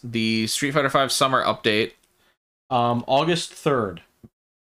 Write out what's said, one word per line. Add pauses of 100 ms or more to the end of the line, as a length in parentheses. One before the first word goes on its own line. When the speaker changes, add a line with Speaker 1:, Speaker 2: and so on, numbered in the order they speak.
Speaker 1:
the
Street
Fighter
Five
summer
update, (760)
Speaker 2:
Um,
August
third, (640)